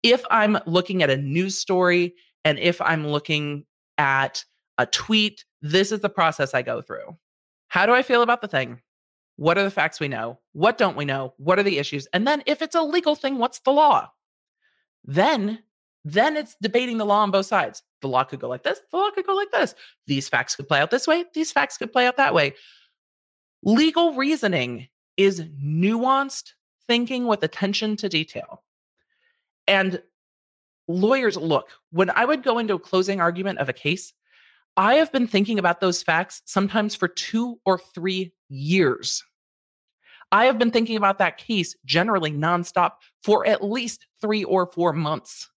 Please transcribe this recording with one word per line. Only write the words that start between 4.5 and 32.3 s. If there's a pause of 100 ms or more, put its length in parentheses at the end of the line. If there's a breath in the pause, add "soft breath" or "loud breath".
a
tweet. (160)
This
is
the
process
I
go
through. (520)
How
do
I
feel
about
the
thing? (540)
What
are
the
facts
we
know? (140)
What
don't
we
know?
What
are
the
issues?
And
then
if
it's
a
legal
thing,
what's
the
law? (960)
Then, (440)
then
it's
debating
the
law
on
both
sides. (180)
The
law
could
go
like
this. (120)
The
law
could
go
like
this. (320 loud breath)
These
facts
could
play
out
this
way.
These
facts
could
play
out
that
way. (1080 soft breath)
Legal
reasoning (300)
is
nuanced (340)
thinking
with
attention
to
detail. (1040)
And (880)
lawyers,
look, (220)
when
I
would